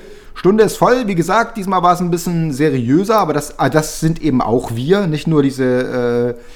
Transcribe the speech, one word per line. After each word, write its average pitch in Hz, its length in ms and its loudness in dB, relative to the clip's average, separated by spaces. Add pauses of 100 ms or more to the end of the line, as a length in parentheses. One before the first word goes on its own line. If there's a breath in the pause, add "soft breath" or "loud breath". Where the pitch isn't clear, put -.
(340 loud breath)
Stunde 208 280 4
ist 202 140 0
voll. 247 300 2
Wie 196 100 -2
gesagt, 214 400 0
diesmal 190 260 -2
war's 175 180 4
ein 180 120 -2
bisschen 170 400 -2
seriöser, 147 680 2
aber 170 140 0
das, 143 260 -6
ah, 135 120 2
das 151 300 -2
sind 160 220 0
eben 135 200 0
auch 113 340 -2
wir, 180 300 0
nicht 151 200 -4
nur 156 160 4
diese, 123 960 0
äh, - 40 -20 (140 loud breath)